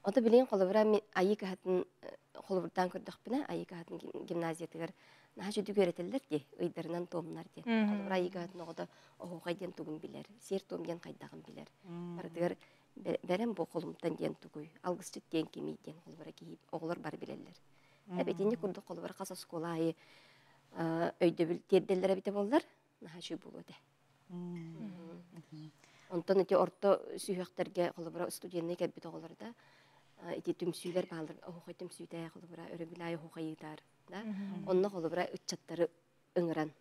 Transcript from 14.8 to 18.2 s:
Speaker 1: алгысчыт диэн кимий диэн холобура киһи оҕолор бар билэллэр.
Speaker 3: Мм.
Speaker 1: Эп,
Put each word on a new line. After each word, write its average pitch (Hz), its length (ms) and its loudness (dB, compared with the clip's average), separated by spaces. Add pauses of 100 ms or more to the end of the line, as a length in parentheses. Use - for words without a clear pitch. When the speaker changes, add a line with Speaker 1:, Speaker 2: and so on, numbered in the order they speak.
Speaker 1:
алгысчыт 180 480 -4
диэн 160 160 0
кимий 156 380 -8
диэн 160 200 -14
холобура 156 260 -16
киһи 170 260 -16 (140)
оҕолор 165 280 -4
бар 151 180 -6
билэллэр. - 380 -12 (520)
Speaker 3:
Мм. 180 120 -4
Speaker 1:
Эп, 175 80 2